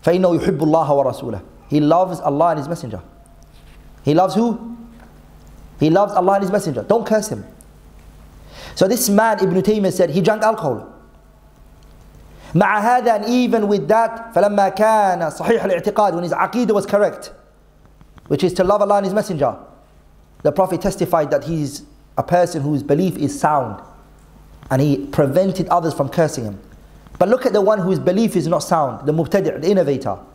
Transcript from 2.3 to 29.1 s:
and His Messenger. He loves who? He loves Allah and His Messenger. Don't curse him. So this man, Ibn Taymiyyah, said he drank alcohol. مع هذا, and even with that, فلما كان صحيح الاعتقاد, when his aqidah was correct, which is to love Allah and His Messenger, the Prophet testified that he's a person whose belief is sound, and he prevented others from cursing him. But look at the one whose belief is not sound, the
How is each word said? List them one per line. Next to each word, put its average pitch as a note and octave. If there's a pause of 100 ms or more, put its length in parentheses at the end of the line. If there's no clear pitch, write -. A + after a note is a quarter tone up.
and D#3+
His C#3
Messenger. A#2+ (1000)
He D3
loves F#3
who? A3+ (1080)
He D3+
loves G3
Allah F#3+
and G3+
His F#3
Messenger. E3
Don't A3
curse G#3+
him. G#2+ (1300)
So F#3+
this A3
man, G#3
Ibn F3+
Taymiyyah, G3+
said F3
he F3
drank G#3+
alcohol. E3+ (1600)
مع G3+
هذا, A#3
and G#3
even A#3
with G3
that, A3+
فلما G3
كان G#3 (100)
صحيح F#3+
الاعتقاد, F#3+
when E3+
his E3+
aqidah G#3
was G3+
correct, G3+ (960)
which C#3+
is F3
to F#3+
love G3
Allah G3+
and G3+
His F#3
Messenger, D3+ (880)
the G3
Prophet F#3
testified E3
that C#3+
he's D3+ (340)
a B2+
person F3
whose C#3+
belief D#3+
is C#3+
sound, C3+ (880)
and C3
he C#3+
prevented E3
others E3
from C#3
cursing C#3+
him. G2+ (580)
But F3+
look A#3+
at A#3+
the G#3
one G#3
whose F3+
belief F#3+
is D#3
not E3
sound, C3+
the D3